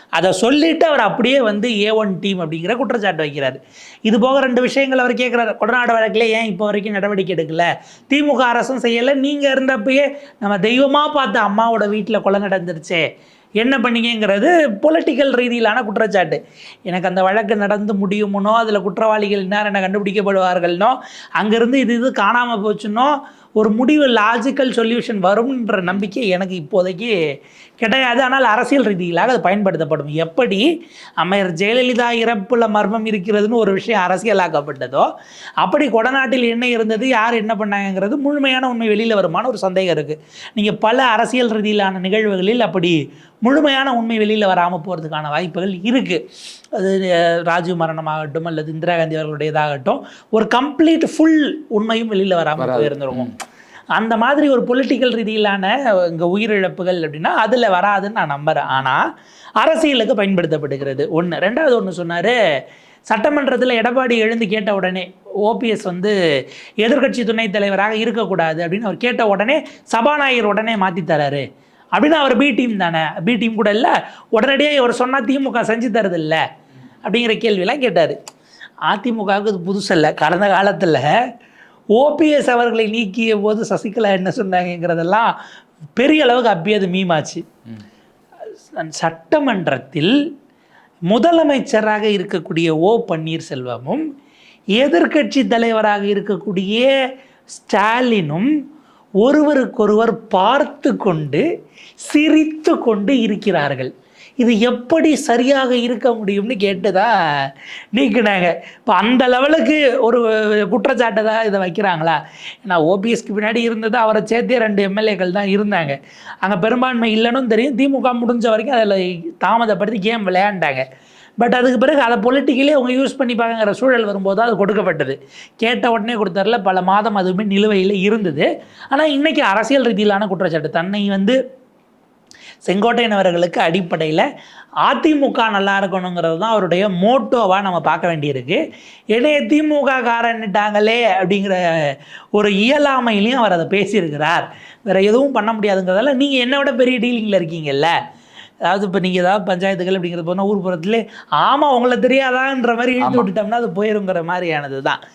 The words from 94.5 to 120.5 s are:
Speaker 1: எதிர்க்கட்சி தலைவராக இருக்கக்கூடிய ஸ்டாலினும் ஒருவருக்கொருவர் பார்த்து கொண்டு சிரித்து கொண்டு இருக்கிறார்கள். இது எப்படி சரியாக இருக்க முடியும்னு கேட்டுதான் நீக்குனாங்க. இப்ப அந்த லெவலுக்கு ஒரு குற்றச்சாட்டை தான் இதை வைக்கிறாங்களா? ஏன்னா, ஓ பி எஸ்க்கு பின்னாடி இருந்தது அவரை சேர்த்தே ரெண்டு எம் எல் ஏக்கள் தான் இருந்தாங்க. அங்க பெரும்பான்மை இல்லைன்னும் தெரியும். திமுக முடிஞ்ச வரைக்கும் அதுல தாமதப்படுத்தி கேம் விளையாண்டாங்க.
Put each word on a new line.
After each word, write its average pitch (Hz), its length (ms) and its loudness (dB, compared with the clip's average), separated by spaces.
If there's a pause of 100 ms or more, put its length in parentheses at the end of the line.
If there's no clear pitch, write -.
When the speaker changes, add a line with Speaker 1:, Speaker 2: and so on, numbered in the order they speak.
Speaker 1:
எதிர்க்கட்சி 277 800 2
தலைவராக 220 580 0
இருக்கக்கூடிய 208 1040 0 (340)
ஸ்டாலினும் 220 1400 -2 (340)
ஒருவருக்கொருவர் 233 1160 2
பார்த்து 233 680 0
கொண்டு 165 680 -2 (300)
சிரித்து 311 840 2
கொண்டு 220 400 0
இருக்கிறார்கள். 160 760 -2 (420)
இது 233 240 2
எப்படி 254 560 2
சரியாக 254 600 2
இருக்க 240 340 0
முடியும்னு 214 480 -2
கேட்டுதான் 185 960 0 (420)
நீக்குனாங்க. 208 600 2 (220)
இப்ப - 160 0
அந்த 240 340 4
லெவலுக்கு 277 760 2
ஒரு 220 680 2
குற்றச்சாட்டை 226 540 2
தான் 220 220 0
இதை 202 140 0
வைக்கிறாங்களா? 165 640 0 (460)
ஏன்னா, 180 80 0
ஓ 170 240 2
பி 226 140 0
எஸ்க்கு 208 220 -4
பின்னாடி 214 220 0
இருந்தது 226 400 -2
அவரை 220 280 2
சேர்த்தே 233 320 0
ரெண்டு 214 240 0
எம் 196 140 -2
எல் 214 40 -2
ஏக்கள் 185 320 0
தான் 202 160 -2
இருந்தாங்க. 190 540 0 (380)
அங்க 196 180 0
பெரும்பான்மை 233 640 0
இல்லைன்னும் 240 260 0
தெரியும். 226 300 0
திமுக 269 300 0
முடிஞ்ச 240 420 0
வரைக்கும் 233 280 0
அதுல 208 180 2 (440)
தாமதப்படுத்தி 214 600 0
கேம் 214 280 -2
விளையாண்டாங்க. 180 580 0 (540)